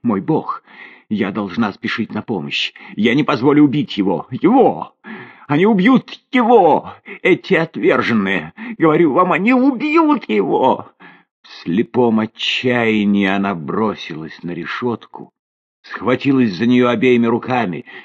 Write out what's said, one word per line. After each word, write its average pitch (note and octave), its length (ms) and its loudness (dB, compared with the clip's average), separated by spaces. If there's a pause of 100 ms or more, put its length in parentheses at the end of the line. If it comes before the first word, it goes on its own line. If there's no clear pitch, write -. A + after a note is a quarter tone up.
Мой G#2+ 160 -2
бог, - 440 -4 (460)
я G2+ 220 -4
должна G2+ 400 -4
спешить - 420 -8
на A2 80 -8
помощь. D2+ 520 -6 (240)
Я A2+ 180 2
не D3 80 2
позволю C#3+ 400 4
убить C#3+ 340 0
его. F#2 320 -2
Его! D#3+ 640 2 (520)
Они D3+ 180 2
убьют A3 540 2 (120)
его, A3 640 4 (300)
эти F3+ 320 0
отверженные. A2 1000 0 (240)
Говорю D3+ 360 4
вам, F3+ 180 2
они F#3+ 220 2
убьют C#4+ 760 0
его. F#3 600 0 (500)
В - 60 -20 (160)
слепом A2+ 560 0
отчаянии A2 1080 0
она G2 300 -2
бросилась D#2+ 880 -6
на F2 80 -8
решетку, - 800 -10 (500)
схватилась B2+ 720 0
за F2+ 160 -2
нее B2 220 4
обеими A#2+ 360 2
руками A#2 600 -2 (200)